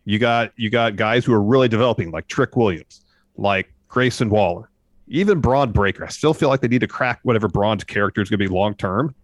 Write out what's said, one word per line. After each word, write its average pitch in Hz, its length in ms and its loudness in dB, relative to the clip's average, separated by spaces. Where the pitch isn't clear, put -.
you 104 140 -2
got, 117 380 0
you 110 120 -4
got 117 260 0
guys 110 300 0
who 120 80 2
are 107 80 4
really 127 260 4
developing, 110 440 0
like 80 160 -10
Trick - 280 -4
Williams, 101 460 -2
like 101 340 -2
Grayson 123 420 0
Waller, 101 400 0
even 185 340 0
Braun 127 300 2
Breaker. 101 340 0
I - 40 -12
still 151 240 0
feel 151 160 0
like 135 120 0
they 123 60 0
need 120 140 2
to 110 60 -2
crack 123 360 -4
whatever 110 240 0
Braun's 101 360 0
character 101 380 -2
is 95 80 -4
gonna 110 100 0
be 98 80 -2
long 95 280 0
term, 110 380 -4